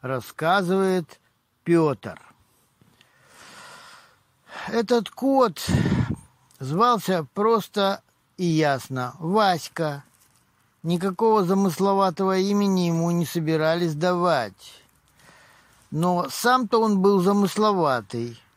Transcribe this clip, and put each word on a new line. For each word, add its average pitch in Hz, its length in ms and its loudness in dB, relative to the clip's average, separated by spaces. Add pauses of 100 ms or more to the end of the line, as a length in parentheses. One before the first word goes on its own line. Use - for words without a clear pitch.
рассказывает 180 1200 -2 (440)
Пётр. 156 560 0 (2500)
Этот 226 420 -2
кот 262 540 0 (960)
звался 180 760 0
просто 202 680 0 (360)
и 185 80 -2
ясно 135 720 -2
Васька. 165 840 -2 (800)
Никакого 190 600 0
замысловатого 190 920 0
имени 196 500 0
ему 165 220 0
не 170 160 -2
собирались 160 680 0
давать. 165 880 -2 (1080)
Но 175 400 -2
сам-то 240 500 2
он 214 200 2
был 196 200 4
замысловатый. 175 1200 0 (160)